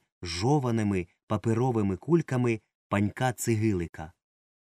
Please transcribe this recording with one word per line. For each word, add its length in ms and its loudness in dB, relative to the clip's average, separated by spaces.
жованими 840 0
паперовими 720 0
кульками 640 0
панька 460 0
Цигилика. 800 -2